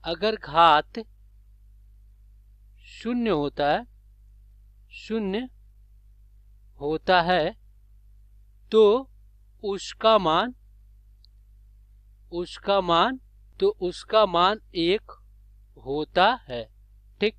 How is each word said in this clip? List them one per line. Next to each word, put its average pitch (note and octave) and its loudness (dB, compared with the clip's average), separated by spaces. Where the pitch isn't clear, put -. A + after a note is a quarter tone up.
अगर F3 -4
घात D#3 2
शून्य A#3 -6
होता D3 -2
है, G#3+ -4
शून्य G#3+ -6
होता D#3+ 0
है, F3 -2
तो A3 4
उसका G#3+ 0
मान, F#3 0
उसका F3+ -2
मान, F#3 0
तो F#3+ 2
उसका G3+ 0
मान F3+ 0
एक F3 -4
होता D3+ 0
है, A#2+ -10
ठीक? G#3+ -2